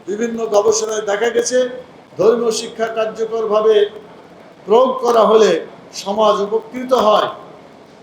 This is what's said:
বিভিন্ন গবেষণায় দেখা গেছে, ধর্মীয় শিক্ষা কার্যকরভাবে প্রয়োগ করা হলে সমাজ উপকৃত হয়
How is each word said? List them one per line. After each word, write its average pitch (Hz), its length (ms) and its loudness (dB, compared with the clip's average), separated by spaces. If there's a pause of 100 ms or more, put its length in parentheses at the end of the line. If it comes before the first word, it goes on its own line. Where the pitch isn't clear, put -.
বিভিন্ন 226 400 -4
গবেষণায় 214 560 0
দেখা 208 280 -2
গেছে, 247 380 -2 (500)
ধর্মীয় 233 320 2
শিক্ষা 226 360 -6
কার্যকরভাবে 220 1040 0 (760)
প্রয়োগ 233 340 2
করা 233 200 2
হলে 202 460 4 (280)
সমাজ 208 460 0
উপকৃত 226 520 -6
হয় 214 360 2 (760)